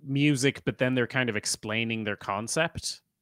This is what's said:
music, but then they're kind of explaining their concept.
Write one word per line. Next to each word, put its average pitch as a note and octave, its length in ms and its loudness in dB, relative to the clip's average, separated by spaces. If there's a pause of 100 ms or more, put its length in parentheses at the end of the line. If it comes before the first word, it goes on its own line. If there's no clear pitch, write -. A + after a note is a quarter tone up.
music, C#3 580 2
but B2+ 140 -2
then B2+ 180 2
they're A#2+ 120 4
kind B2+ 220 0
of G#2 60 0
explaining A2 680 -4
their G2+ 120 -2
concept. - 840 -4 (200)